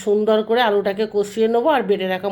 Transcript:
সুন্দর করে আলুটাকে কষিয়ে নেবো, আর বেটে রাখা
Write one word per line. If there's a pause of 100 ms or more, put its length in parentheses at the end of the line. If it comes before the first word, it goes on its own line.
সুন্দর (120)
করে
আলুটাকে (100)
কষিয়ে
নেবো,
আর
বেটে
রাখা